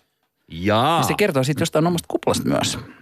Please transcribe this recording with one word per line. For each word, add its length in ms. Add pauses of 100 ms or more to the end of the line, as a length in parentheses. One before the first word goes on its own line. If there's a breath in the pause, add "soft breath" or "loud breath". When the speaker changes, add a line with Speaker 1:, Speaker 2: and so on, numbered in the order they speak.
(480)
Speaker 1:
Jaa. 520
Speaker 2:
Ja 40
se 140
kertoo 260
sit 160
jostain 280
omasta 200
kuplasta 420
myös. 220 (300 loud breath)